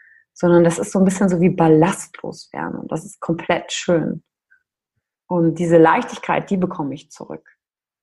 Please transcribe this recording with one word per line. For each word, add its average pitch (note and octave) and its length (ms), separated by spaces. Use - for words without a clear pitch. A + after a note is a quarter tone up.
sondern F3 300
das E3+ 160
ist - 120
so G#3 60
ein F#3+ 80
bisschen F#3+ 240
so F3 100
wie F3+ 100
ballastlos - 1000
werden - 280
und - 120
das D#3+ 140
ist - 140
komplett - 520
schön. - 520
Und E3 320
diese E3+ 200
Leichtigkeit, E3 760
die G3+ 60
bekomme F3+ 360
ich - 160
zurück. - 480